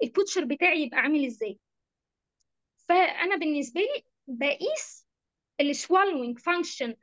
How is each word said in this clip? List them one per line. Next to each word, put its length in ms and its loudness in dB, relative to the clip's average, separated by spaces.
الكوتشر 420 0
بتاعي 380 0
يبقى 160 -2
عامل 280 2
إزاي؟ 320 -8
فأنا 480 2
بالنسبة 440 -2
لي 240 -2
بقيس 800 -4
السوالوينج 800 0
فانكشن 640 -2